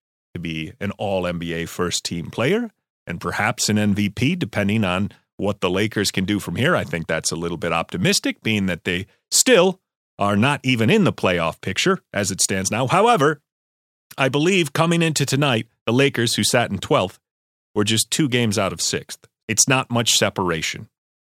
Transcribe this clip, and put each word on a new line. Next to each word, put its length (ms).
to 60
be 400
an 120
all 320
N 140
B 140
A 140
first-team 640
player 420
and 140
perhaps 480
an 100
M 160
V 140
P, 260
depending 480
on 300
what 240
the 100
Lakers 400
can 140
do 160
from 160
here. 180
I 80
think 240
that's 240
a 60
little 220
bit 140
optimistic, 680
being 240
that 160
they 240
still 500
are 180
not 280
even 260
in 140
the 80
playoff 480
picture 400
as 200
it 80
stands 320
now. 160
However, 520
I 100
believe 440
coming 280
into 240
tonight, 440
the 60
Lakers, 420
who 80
sat 300
in 60
twelfth, 420
were 120
just 260
two 180
games 300
out 140
of 80
sixth. 480
It's 220
not 220
much 200
separation 800